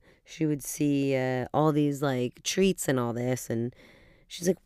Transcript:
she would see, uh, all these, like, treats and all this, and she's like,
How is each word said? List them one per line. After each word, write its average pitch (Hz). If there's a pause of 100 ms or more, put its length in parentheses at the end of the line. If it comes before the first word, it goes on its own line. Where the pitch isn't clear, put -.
(240)
she -
would 151
see, 139
uh, 127
all 151
these, 147
like, 127
treats 190
and 131
all 120
this, 123
and 117 (540)
she's 170
like, 180